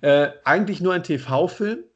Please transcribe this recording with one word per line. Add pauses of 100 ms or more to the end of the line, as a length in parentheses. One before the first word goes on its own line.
Äh, (160)
eigentlich
nur
ein
T-V-Film. (180)